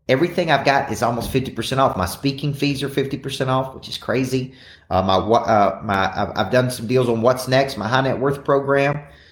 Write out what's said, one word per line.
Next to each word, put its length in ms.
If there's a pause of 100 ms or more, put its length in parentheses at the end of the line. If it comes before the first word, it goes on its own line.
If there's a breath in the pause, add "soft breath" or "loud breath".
everything 420
I've 160
got 240
is 140
almost 260
fifty 220
percent 300
off. 160
My 80
speaking 480
fees 280
are 80
fifty 280
percent 320
off, 260
which 140
is 80
crazy. 560 (360 loud breath)
Uh, 120
my 160
wa-, 220
uh, 440
my, 320
I've, 220
I've 140
done 200
some 160
deals 220
on 120
What's 260
Next, 300
my 100
high 140
net 160
worth 280
program. 600 (260 loud breath)